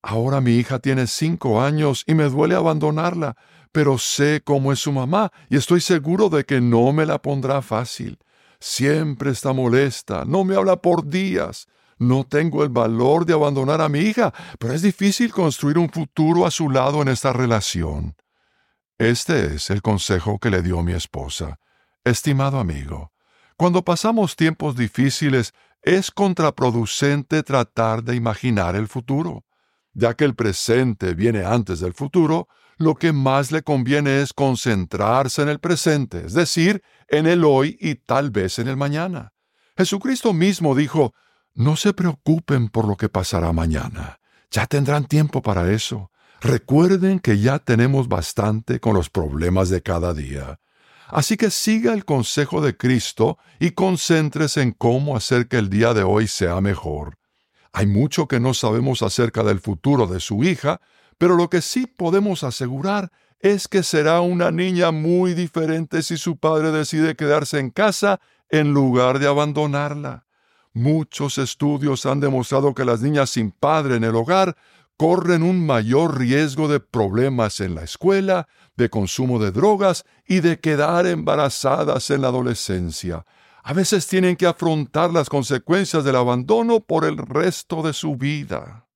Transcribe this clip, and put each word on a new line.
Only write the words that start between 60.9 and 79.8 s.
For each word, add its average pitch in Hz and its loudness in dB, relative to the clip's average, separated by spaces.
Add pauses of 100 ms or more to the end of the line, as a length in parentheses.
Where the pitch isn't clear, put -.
pero 175 4
lo 170 2
que 175 2
sí 254 -4
podemos 190 0
asegurar 143 -6 (260)
es 196 2
que 190 0
será 160 2
una 175 0
niña 175 0
muy 175 0
diferente 160 -2
si 165 -4
su 151 -4
padre 156 2
decide 156 0
quedarse 147 0
en 135 -2
casa 202 0 (300)
en 151 2
lugar 131 4
de 139 0
abandonarla. 147 -2 (480)
Muchos 143 -2
estudios 143 -2
han 139 0
demostrado 135 0
que 135 -2
las 117 0
niñas 143 0
sin 110 -2
padre 147 0
en 113 0
el 113 0
hogar 180 0 (400)
corren 170 2
un 180 2
mayor 135 2
riesgo 139 2
de 147 2
problemas 113 0
en 92 -4
la 80 -10
escuela, 190 0 (280)
de 120 2
consumo 120 -2
de 107 0
drogas 190 2 (220)